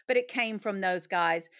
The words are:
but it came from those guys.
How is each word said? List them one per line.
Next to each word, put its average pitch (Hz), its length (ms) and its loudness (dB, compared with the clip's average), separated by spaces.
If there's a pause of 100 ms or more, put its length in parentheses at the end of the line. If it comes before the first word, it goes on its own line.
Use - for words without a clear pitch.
but 247 100 2
it 247 120 0
came 220 320 -2
from 202 200 -2
those 180 280 0
guys. 170 520 0